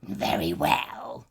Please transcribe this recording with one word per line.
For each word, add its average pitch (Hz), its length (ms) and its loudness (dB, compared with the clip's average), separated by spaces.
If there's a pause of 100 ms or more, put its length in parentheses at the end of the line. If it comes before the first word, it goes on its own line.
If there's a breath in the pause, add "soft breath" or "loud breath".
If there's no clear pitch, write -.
Very 85 500 0
well - 760 0